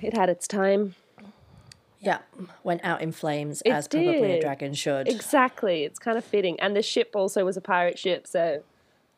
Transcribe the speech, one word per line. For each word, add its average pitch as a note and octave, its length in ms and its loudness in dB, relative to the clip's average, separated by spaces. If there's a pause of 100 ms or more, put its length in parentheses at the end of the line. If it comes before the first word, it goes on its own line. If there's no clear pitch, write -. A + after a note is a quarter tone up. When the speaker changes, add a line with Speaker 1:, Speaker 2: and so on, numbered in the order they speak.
Speaker 1:
it A3+ 160 -4
had F#3 120 4
its F3 180 -2
time. G3 480 2 (1040)
Speaker 2:
Yeah, G3 200 -2 (440)
went F3 200 -2
out E3+ 180 -2
in D#3+ 100 -4
flames, D3 540 -4
Speaker 1:
It B3+ 60 4
Speaker 2:
as D3+ 160 -2
probably E4+ 240 2
a A3+ 220 2
Speaker 1:
did. E3 80 2
Speaker 2:
dragon C#3+ 340 -4
should. C#3 320 -2
Speaker 1:
Exactly. A3 800 2
It's - 120 -10
kind A3+ 220 -4
of A3+ 60 -6
fitting. F#3 340 0
And G3+ 160 0
the G#3+ 80 2
ship - 320 -2
also G3 300 0
was F#3 120 -2
a F#3 40 -6
pirate F3 360 2
ship, F3+ 300 -2
so E3 340 0 (560)